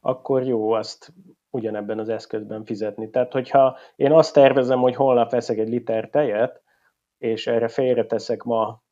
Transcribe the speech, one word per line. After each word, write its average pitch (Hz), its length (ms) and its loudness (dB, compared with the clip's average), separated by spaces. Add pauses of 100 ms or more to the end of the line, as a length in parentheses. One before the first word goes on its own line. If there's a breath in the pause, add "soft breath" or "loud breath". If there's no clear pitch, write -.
akkor 131 420 -2
jó 113 280 -2
azt - 420 -6 (360)
ugyanebben 110 500 -6
az 110 100 -6
eszközben 107 560 -8
fizetni. 107 440 -8
Tehát, 123 220 -2
hogyha 131 460 2 (180 loud breath)
én 139 160 2
azt 156 220 6
tervezem, 131 460 6
hogy 127 160 2
holnap 123 360 2
veszek 117 260 -2
egy 110 120 -2
liter 110 400 -4
tejet, 123 520 -2 (560)
és 113 300 -6
erre 117 200 0
félreteszek 117 760 -2
ma 113 380 -4 (100)